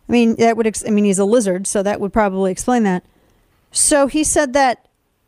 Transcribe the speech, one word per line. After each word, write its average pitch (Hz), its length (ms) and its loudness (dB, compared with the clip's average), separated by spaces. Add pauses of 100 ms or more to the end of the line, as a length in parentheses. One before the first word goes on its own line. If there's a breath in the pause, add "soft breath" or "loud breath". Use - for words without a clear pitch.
I - 60 -4
mean, 233 240 2
that 226 180 2
would 220 100 -2
ex-, 214 220 -6
I 233 40 -2
mean, 208 120 2
he's 196 160 0
a 202 60 0
lizard, 196 420 0
so 202 160 -2
that 202 160 -4
would 202 140 -6
probably 190 400 0
explain 240 300 0
that. 185 200 0 (720)
So 277 340 2
he 302 160 -2
said 285 300 -2
that 262 340 0 (400)